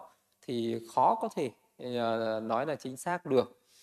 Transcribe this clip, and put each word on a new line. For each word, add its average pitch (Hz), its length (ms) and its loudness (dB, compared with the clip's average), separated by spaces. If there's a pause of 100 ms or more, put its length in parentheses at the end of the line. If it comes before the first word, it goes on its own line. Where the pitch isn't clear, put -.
(420)
thì 117 380 -2 (160)
khó 165 260 6
có 220 140 -2
thể, 139 160 -2 (260)
ờ, 113 680 0
nói 117 220 0
là 156 100 -4
chính 131 220 -10
xác 175 280 -4
được. 131 340 2 (240)